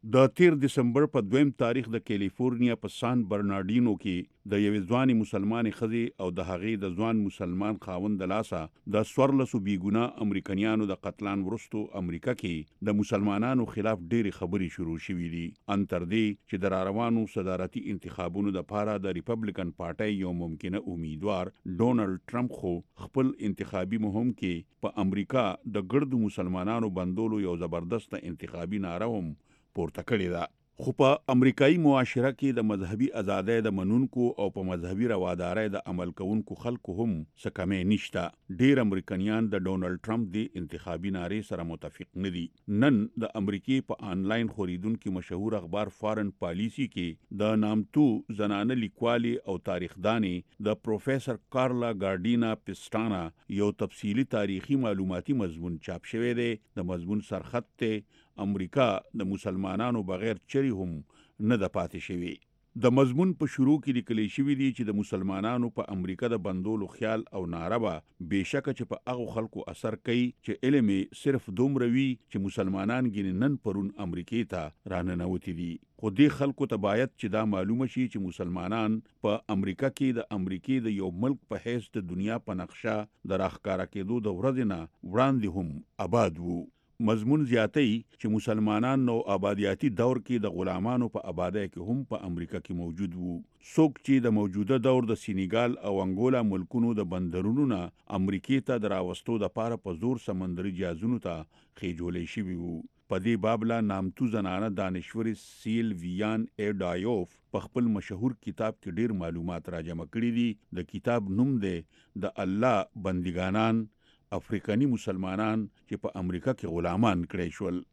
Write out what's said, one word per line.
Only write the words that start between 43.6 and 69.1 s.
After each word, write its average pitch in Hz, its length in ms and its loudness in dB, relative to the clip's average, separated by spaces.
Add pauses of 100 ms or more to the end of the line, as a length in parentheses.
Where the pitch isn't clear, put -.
په - 220 -6
آنلاین 104 420 0
خوریدونکي 98 640 -4
مشهور 98 420 -4
اخبار 95 400 -4
فارن 107 340 -2 (120)
پالیسي 104 500 -2
کې 87 480 -6
د 110 200 4
نامتو 107 440 4 (340)
زنانه 104 420 0
لیکوالې 117 720 0
او - 20 -2 (160)
تاریخدانې 90 960 -2
د 107 200 0
پروفیسر 123 520 -2 (160)
کارلا 123 360 0 (100)
ګارډینا 110 500 2 (120)
پسټانا 101 580 -2 (380)
یو 104 100 4 (140)
تفصیلي 107 420 0 (100)
تاریخي 104 480 0
معلوماتي 95 600 0
مضمون 85 420 -4
چاپ 87 260 -10
شوی 117 280 0
دی. 120 100 0 (260)
د 90 140 -4
مضمون 92 400 -2
سرخط 107 420 -6 (120)
ته 107 180 0 (400)
"امریکا 98 420 2 (340)
د 95 120 -2
مسلمانانو 98 680 -2 (100)
بغیر 98 280 -2 (140)
چرې 135 260 2
هم 90 720 -4
نه 120 140 6
ده 92 100 0
پاتې 87 320 -2
شوې". 87 260 -4 (440)
د 120 200 6
مضمون 139 460 6
په 147 140 0
شروع 139 260 6
کې 131 160 0
لیکلی 110 280 0 (100)
شوي 139 260 2
دي 135 80 4
چې 117 200 -2
د 104 100 2
مسلمانانو 101 760 0
په - 200 -6
امریکا 92 380 -2
د 107 140 -2
بندولو 98 480 -2
خیال 110 300 -2 (140)
او 90 40 -4 (100)
ناره 85 300 -2
به 98 100 0 (380)
بې 98 220 2
شکه 139 260 -2
چې 113 140 -6
په - 200 -6